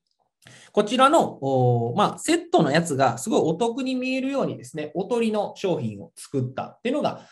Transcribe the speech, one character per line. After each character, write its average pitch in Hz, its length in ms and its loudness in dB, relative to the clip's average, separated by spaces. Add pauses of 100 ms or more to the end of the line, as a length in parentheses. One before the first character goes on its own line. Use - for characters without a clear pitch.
(720)
こ 208 120 2
ち 254 140 -2
ら 262 120 6
の、 294 320 2
お 123 520 2
ー、 - 40 -2
ま 202 180 2
あ、 - 40 -16
セ 330 160 2
ッ 330 140 -4
ト 180 140 4
の 135 80 2
や 165 100 4
つ 170 140 -4
が 131 220 2
す - 120 -8
ご 139 80 2
い 113 40 4
お 160 120 0
得 233 300 -2
に 262 120 -4
見 254 200 -4
え 262 60 -2
る 269 100 -4
よ 269 100 -2
う 175 60 0
に 120 100 -6
で - 60 -16
す - 140 -14
ね、 151 180 -8
お 185 80 -4
と 233 160 -2
り 220 120 0
の 208 240 -2
商 165 240 -2
品 104 220 -6
を - 140 -20
作 - 260 -6
っ - 20 -2
た 123 200 -8
っ - 180 -16
て 233 80 -4
い - 20 0
う 294 40 -2
の 285 60 -2
が、 - 200 -4 (100)